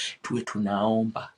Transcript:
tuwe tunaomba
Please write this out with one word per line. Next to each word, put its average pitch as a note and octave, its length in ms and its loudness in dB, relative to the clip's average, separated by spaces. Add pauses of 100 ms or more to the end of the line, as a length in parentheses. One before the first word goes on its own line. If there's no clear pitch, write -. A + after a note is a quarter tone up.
(220)
tuwe A#2+ 200 -2
tunaomba G#2+ 960 0